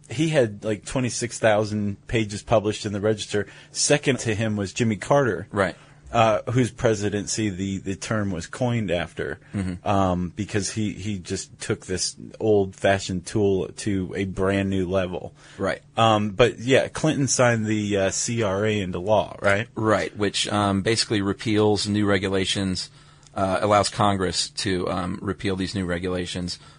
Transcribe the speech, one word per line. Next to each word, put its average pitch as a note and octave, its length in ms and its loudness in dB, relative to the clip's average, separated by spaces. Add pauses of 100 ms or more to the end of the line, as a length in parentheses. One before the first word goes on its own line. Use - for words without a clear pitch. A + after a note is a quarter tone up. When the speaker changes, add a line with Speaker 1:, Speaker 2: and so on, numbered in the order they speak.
Speaker 1:
he D3+ 200 0
had, A#2 360 2
like, G#2+ 200 -4
twenty-six B2 540 -4
thousand G#2 680 0
pages G#2+ 340 -2
published G#2 440 0
in G2+ 80 -4
the G#2 60 -4
Register. A2 460 0 (260)
Second - 480 0
to A#2 160 -2
him G#2+ 220 0
was G2 160 -2
Jimmy A2+ 240 0
Carter. A2 540 0
Speaker 2:
Right. F#2+ 240 0 (360)
Speaker 1:
Uh, A2+ 300 4 (120)
whose A#2+ 180 2
presidency G#2 800 0
the, F#2+ 280 -2
the F#2+ 180 -6
term G#2 360 -4
was E2+ 160 -6
coined A#2 420 -2
after, E2 500 -4 (140)
Speaker 2:
Mm-hmm. F#2 340 -4
Speaker 1:
um, F2+ 480 2
because G2+ 360 -4
he, G#2+ 220 -2
he G2+ 260 -6
just - 400 -10
took - 260 -6
this - 300 -4 (240)
old-fashioned G2 880 2
tool G2 400 0 (100)
to F#2+ 400 -2
a G2 80 -2
brand F#2+ 460 0
new F#2+ 180 0
level. F2+ 460 -2 (240)
Speaker 2:
Right. F#2+ 240 -2 (120)
Speaker 1:
Um, G#2+ 360 4
but, A2 260 4
yeah, A#2 300 4
Clinton C#3+ 400 0
signed A#2 400 2
the, G#2 300 0
uh, F#2+ 120 2
C A#2 320 -2
R G2+ 240 0
A G#2+ 140 0
into F2+ 180 -4
law, F#2+ 420 0
right? G2+ 360 2
Speaker 2:
Right, G#2 420 0
which, G2+ 300 0
um, G2+ 340 2
basically A2 400 0
repeals G2+ 640 2
new G#2 200 2
regulations, F#2+ 840 0 (460)
uh, F#2+ 260 0
allows G#2 280 4
Congress G2 600 0
to, F2+ 400 -2
um, F2+ 320 -4
repeal G2 340 -4
these F#2 200 -4
new F#2+ 100 -2
regulations F2+ 720 -4 (220)